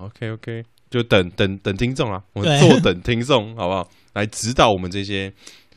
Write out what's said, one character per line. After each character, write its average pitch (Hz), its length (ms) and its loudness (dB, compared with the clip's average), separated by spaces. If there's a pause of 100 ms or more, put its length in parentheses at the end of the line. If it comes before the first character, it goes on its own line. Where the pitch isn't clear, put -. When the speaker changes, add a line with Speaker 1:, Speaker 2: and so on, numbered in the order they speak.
Speaker 1:
OK，OK， 113 580 -12 (260)
就 120 140 -2
等， 92 320 2
等， 98 220 0
等 98 180 -4
听 123 180 -2
众 131 180 -4
啊， 95 80 -8 (120)
我 101 80 -8
们 104 80 0 (100)
Speaker 2:
对。 151 100 8
Speaker 1:
坐 147 120 8
等 92 220 0
听 120 200 -2
众， 117 320 0
好 101 140 -4
不 92 40 0
好？ 95 160 -4 (260)
来 104 120 -2
指 107 260 -6
导 127 200 4
我 98 40 2
们 90 140 -6
这 98 140 -6
些 98 280 -8 (440)